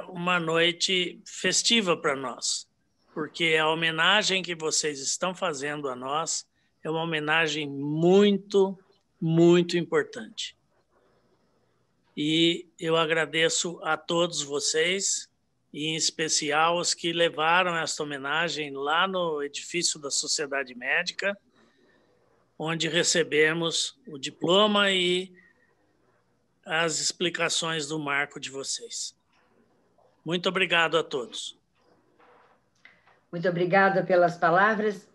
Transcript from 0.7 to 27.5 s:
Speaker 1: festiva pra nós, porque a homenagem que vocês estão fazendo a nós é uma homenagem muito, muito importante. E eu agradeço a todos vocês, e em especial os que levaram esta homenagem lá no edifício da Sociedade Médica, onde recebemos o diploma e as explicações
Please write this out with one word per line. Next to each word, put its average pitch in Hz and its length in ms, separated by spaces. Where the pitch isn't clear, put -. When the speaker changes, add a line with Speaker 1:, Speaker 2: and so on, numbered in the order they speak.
Speaker 1:
festiva 185 720
pra 147 200
nós, - 520
porque 160 460
a 156 100
homenagem 170 720
que 175 140
vocês 156 440
estão 180 360
fazendo 147 520
a 127 80
nós 139 520
é 160 40
uma 160 120
homenagem 156 680
muito, 190 1080
muito 170 560
importante. 143 800
E 165 520
eu 165 160
agradeço 160 880
a 156 140
todos 170 460
vocês, 160 840
e 147 140
em 160 80
especial 160 840
os 170 160
que 170 180
levaram 170 640
esta 160 280
homenagem 147 680
lá 147 360
no 175 340
edifício 160 580
da 139 120
Sociedade 139 640
Médica, 170 600
onde 160 300
recebemos 156 1200
o 151 120
diploma 196 720
e 180 420
as 165 360
explicações 160 880